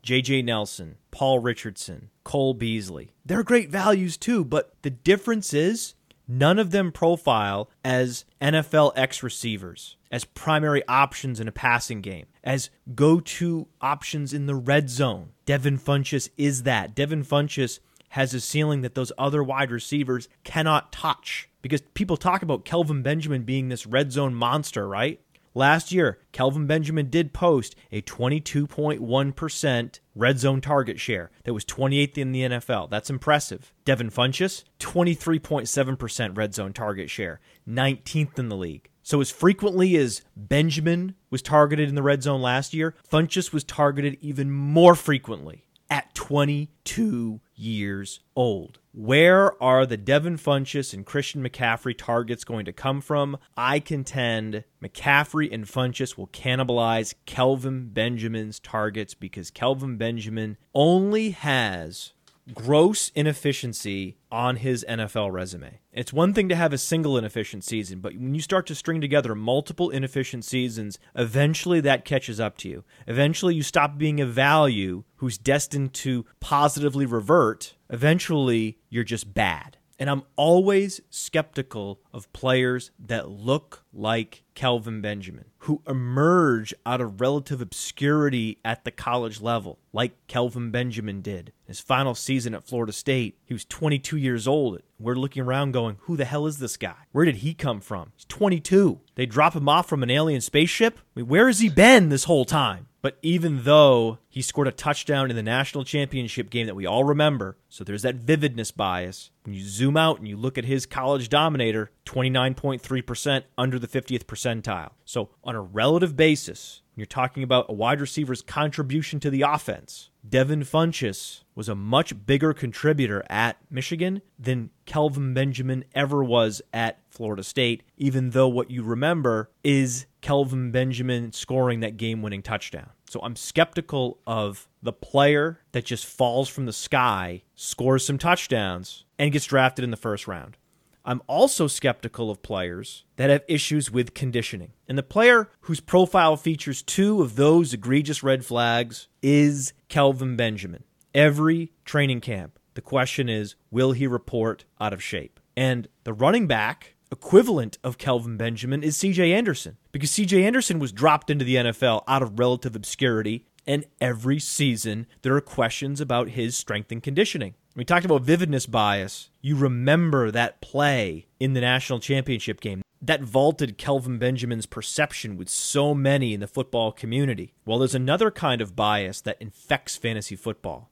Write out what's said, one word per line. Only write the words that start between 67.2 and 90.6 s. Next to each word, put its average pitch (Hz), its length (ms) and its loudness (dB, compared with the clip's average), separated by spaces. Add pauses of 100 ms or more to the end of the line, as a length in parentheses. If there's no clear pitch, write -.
season, 95 360 -6
but 87 140 -10
when 127 220 -6
you 160 60 -4
start 185 260 -2
to 151 80 -10
string 165 260 -4
together 135 340 2
multiple 147 540 -2
inefficient 131 560 -4
seasons, 113 540 -4 (160)
eventually 147 680 2
that 139 240 2
catches 123 340 -2
up 107 200 -4
to - 100 -12
you. - 140 -12 (220)
Eventually 156 500 2
you 151 80 0
stop 147 340 0
being 147 220 0
a 139 60 0
value 120 800 2 (140)
who's 127 200 -6
destined 139 580 0
to 123 300 -4 (140)
positively 143 640 2
revert. 117 720 2 (140)
Eventually 127 880 2 (120)
you're 117 140 -2
just 107 300 -6
bad. 92 440 -2 (220)
And 139 120 -2
I'm 139 120 -2 (120)
always 190 720 4
skeptical 131 920 -6 (120)
of 117 180 -16
players 127 680 0
that 107 300 -8
look 113 640 -4
like 110 520 -4 (100)
Kelvin 117 480 -4
Benjamin, 101 440 -10 (140)
who 151 280 -4
emerge 131 840 2 (140)
out 123 160 -2
of 101 180 -6
relative 139 420 -2
obscurity 135 1000 -2
at 113 200 -4
the 117 80 -8
college 113 500 -4
level, 110 380 -4 (120)
like - 360 -4
Kelvin 120 420 -2